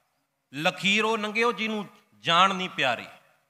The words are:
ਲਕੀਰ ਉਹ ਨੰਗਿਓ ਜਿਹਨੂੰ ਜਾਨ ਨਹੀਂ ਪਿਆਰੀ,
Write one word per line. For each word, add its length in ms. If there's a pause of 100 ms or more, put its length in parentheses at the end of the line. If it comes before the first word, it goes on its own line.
(540)
ਲਕੀਰ 500
ਉਹ 140
ਨੰਗਿਓ 340
ਜਿਹਨੂੰ 360 (320)
ਜਾਨ 340
ਨਹੀਂ 160
ਪਿਆਰੀ, 360 (440)